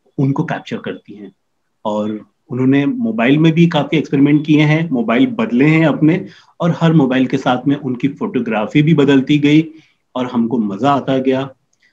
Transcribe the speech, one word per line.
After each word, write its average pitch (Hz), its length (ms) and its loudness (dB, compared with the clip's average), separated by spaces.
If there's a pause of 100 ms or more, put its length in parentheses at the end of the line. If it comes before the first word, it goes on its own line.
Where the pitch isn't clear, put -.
(180)
उनको 139 260 0
कैप्चर 120 320 -8
करती 95 380 -14
हैं। 101 180 -18 (520)
और 107 500 -6 (160)
उन्होंने 131 360 2
मोबाइल 120 520 0
में 160 140 4
भी 170 140 4
काफी 151 300 -2
एक्सपेरिमेंट 147 500 0
किए 151 160 4
हैं, 156 280 0
मोबाइल 120 360 0
बदले 117 380 -2
हैं 160 220 4
अपने, 156 400 0 (340)
और 170 200 0
हर 165 120 2
मोबाइल 131 340 2
के 131 100 -2
साथ 131 320 -2
में 139 80 0
उनकी 127 320 -4
फोटोग्राफी 117 760 -2
भी 156 120 2
बदलती 139 440 4
गई 147 300 4 (480)
और 127 100 -4
हमको 120 320 -2
मजा 104 320 -2
आता 135 280 -2
गया। 131 320 -2 (420)